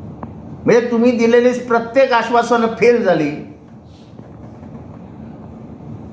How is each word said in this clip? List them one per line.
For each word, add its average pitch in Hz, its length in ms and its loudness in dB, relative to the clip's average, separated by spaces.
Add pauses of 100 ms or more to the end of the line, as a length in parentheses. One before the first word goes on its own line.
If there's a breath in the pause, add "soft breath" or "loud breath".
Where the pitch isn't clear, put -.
(640)
म्हणजे 233 260 2
तुम्ही 240 200 2
दिलेली 233 380 4
प्रत्येक 247 640 2
आश्वासनं 233 540 2
फेल 226 360 4
झाली. 156 260 2 (2750)